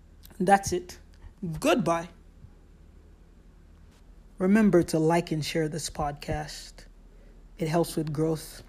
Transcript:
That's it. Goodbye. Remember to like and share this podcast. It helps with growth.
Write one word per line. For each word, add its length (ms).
That's 340
it. 260
Goodbye. 480
Remember 440
to 160
like 340
and 100
share 240
this 220
podcast. 840
It 120
helps 280
with 160
growth. 560